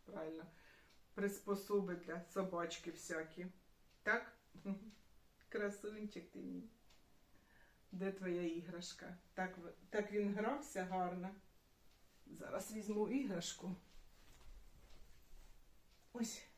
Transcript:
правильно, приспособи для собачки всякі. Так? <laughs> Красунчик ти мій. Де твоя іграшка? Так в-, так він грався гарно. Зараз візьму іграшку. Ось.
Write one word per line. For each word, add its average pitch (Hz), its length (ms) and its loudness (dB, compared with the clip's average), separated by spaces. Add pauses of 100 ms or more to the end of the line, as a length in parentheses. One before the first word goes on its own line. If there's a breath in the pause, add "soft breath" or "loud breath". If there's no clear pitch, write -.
правильно, 160 400 -4 (680 loud breath)
приспособи 196 840 4
для 170 260 -4
собачки 170 680 0
всякі. 165 560 -2 (560)
Так? 226 300 4 (300)
<laughs> - 840 -8
Красунчик 208 840 -2
ти 185 80 -10
мій. 180 300 -4 (1200 loud breath)
Де 190 200 2
твоя 180 320 2
іграшка? 175 760 -2 (160)
Так 185 240 0
в-, 170 160 -10 (160)
так 208 220 4
він 202 220 6
грався 214 520 4
гарно. 180 440 2 (960)
Зараз - 480 -4
візьму 208 360 2
іграшку. 190 680 0 (2500)
Ось. - 340 -2 (100)